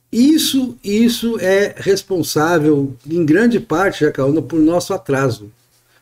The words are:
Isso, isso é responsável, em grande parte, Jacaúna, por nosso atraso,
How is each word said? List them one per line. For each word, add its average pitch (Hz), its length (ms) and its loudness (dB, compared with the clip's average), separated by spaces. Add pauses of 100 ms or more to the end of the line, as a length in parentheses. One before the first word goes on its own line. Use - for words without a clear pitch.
(100)
Isso, 262 720 0
isso 226 580 0
é 196 360 0
responsável, 156 1200 0 (120)
em 165 180 -2
grande 202 360 2
parte, 170 400 -2
Jacaúna, 147 400 0
por 165 180 -4
nosso 170 360 2
atraso, 131 560 -4 (520)